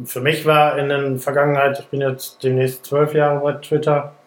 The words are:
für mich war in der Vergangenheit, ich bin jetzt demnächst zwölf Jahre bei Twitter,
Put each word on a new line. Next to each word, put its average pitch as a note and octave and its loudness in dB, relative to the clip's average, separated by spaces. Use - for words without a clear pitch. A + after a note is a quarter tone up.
für B2+ -10
mich D3+ 0
war D3+ 4
in C#3+ -2
der C#3 -2
Vergangenheit, C#3+ 0
ich - -16
bin C#3 -6
jetzt C3 -6
demnächst C3 -2
zwölf D3 0
Jahre D3 2
bei C#3+ 0
Twitter, D3 -2